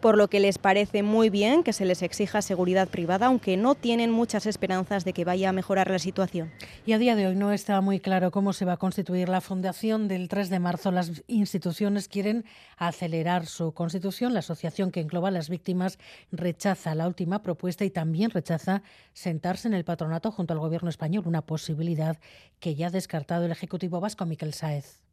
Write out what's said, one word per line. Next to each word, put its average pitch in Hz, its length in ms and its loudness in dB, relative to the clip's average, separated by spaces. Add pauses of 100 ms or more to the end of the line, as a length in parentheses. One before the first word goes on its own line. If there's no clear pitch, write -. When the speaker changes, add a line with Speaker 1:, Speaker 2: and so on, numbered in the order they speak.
Speaker 1:
Por 220 160 8
lo 208 100 8
que 202 140 2
les 196 160 4
parece 202 440 2
muy 220 280 4
bien 214 340 4
que 247 80 0
se 196 140 -2
les 180 160 2
exija 196 400 -2
seguridad 185 480 2
privada, 185 380 0
aunque 233 280 2
no 233 180 4
tienen 233 380 2
muchas 226 360 0
esperanzas 190 580 -2
de 185 80 -2
que 175 100 -2
vaya 185 240 0
a 185 60 2
mejorar 185 360 2
la 190 80 2
situación. 175 540 -2 (340)
Speaker 2:
Y 220 60 2
a 220 60 4
día 233 180 4
de 202 100 2
hoy 185 120 2
no 202 160 2
está 202 260 2
muy 196 220 2
claro 185 280 2
cómo 196 220 0
se 185 140 -2
va 180 80 2
a 170 40 -2
constituir 180 520 -2
la 185 100 2
fundación 196 680 -2
del 180 180 -2
tres 196 220 -2
de 185 100 0
marzo. 175 320 0
Las 175 360 -2
instituciones 202 840 0
quieren 208 340 -2 (320)
acelerar 170 720 0
su 165 260 -4
constitución. 185 600 -2
La 214 60 2
asociación 170 520 -4
que 180 80 -4
engloba 170 300 -2
a - 20 -2
las 170 160 -2
víctimas 180 500 -2 (360)
rechaza 170 640 -2
la 160 120 0
última 180 340 -2
propuesta 180 440 -2
y 190 40 0
también 165 400 0
rechaza 185 540 -2 (300)
sentarse 180 560 -4
en 220 40 2
el 175 120 0
patronato 165 460 -2
junto 170 220 -2
al 156 60 -2
gobierno 160 300 -2
español, 165 380 -2
una 165 160 0
posibilidad 160 760 -2 (400)
que 160 160 -4
ya 165 120 -2
ha 175 40 -4
descartado 170 540 -2
el 165 80 -2
Ejecutivo 175 480 -6
vasco, 202 240 -4
Miquel 156 280 -6
Sáez. 147 460 -6 (140)